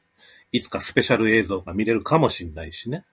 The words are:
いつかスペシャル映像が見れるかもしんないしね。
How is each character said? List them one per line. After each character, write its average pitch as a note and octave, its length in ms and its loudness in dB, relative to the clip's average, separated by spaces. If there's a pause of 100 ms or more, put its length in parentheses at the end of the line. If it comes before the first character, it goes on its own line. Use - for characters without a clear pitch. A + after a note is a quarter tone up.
(520)
い A#2 80 -2
つ - 80 -6
か - 140 -6
ス - 100 -6
ペ B2 100 4
シ C3 120 2
ャ - 20 6
ル A2 180 4
映 A2 100 4
像 F#2 180 -4
が F2 100 -12
見 G#2+ 140 -2
れ A#2 80 2
る G#2 80 -2
か D3+ 160 2
も C#3 100 4
し - 160 -6
ん D#2+ 100 -12
な E2 120 -10
い D#2+ 80 -14
し - 160 -10
ね。 E3 220 -8